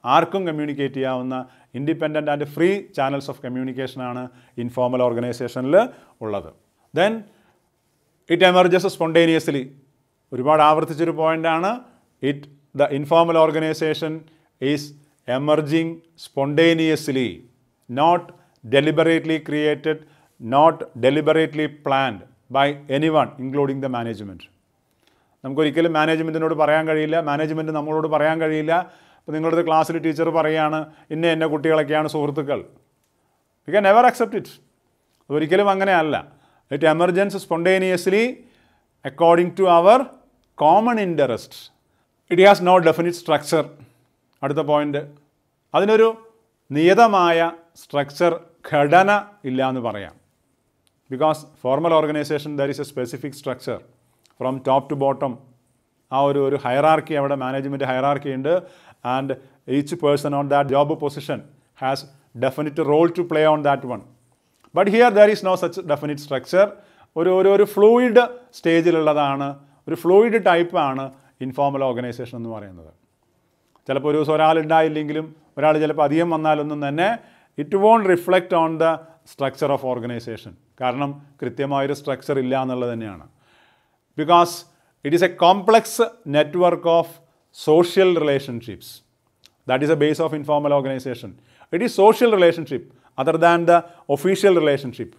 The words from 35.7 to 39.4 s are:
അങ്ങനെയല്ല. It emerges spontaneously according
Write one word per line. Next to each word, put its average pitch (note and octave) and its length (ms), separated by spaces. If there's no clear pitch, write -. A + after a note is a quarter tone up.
അങ്ങനെയല്ല. E3+ 720
It C#3+ 60
emerges F3 480
spontaneously F#3 1040
according E3+ 420